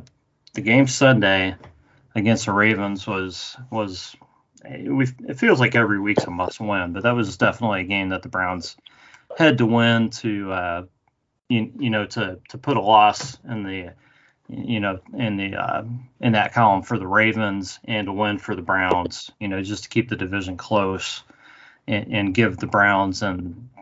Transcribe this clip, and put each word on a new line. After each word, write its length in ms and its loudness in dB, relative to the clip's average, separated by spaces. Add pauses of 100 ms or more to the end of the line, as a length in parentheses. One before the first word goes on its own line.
(540)
the 80 -6
game 260 4
Sunday 680 4 (600)
against 300 2
the 80 0
Ravens 520 2
was, 500 -8 (140)
was, 460 -8 (480)
it, 260 -10
we, 160 2 (220)
it 100 -8
feels 220 6
like 160 4
every 240 4
week's 240 2
a 80 -10
must 280 -4
win, 340 -2
but 100 -6
that 120 2
was 220 -2
definitely 440 0
a 40 -6
game 240 -2
that 140 -4
the 60 -12
Browns 480 -4 (600)
had 220 4
to 80 4
win 420 4
to, 420 -4
uh, 320 -4 (640)
you, 280 0
you 140 -2
know, 160 0
to, 320 -6 (100)
to 80 -14
put 200 0
a 40 0
loss 560 4 (100)
in 140 -6
the, 320 -10 (540)
you 320 -4
know, 200 -2 (140)
in 240 -2
the, 180 -4
uh, 280 -4 (360)
in 140 2
that 200 2
column 300 4
for 160 -2
the 80 -8
Ravens 800 0
and 220 -4
a 60 -6
win 240 0
for 180 -6
the 60 -8
Browns, 760 0
you 80 -6
know, 160 -4
just 200 -6
to 60 -14
keep 180 0
the 80 -6
division 400 -6
close 680 -2 (640)
and, 260 -4
and 200 0
give 240 2
the 100 -6
Browns 560 2
and 460 -6 (120)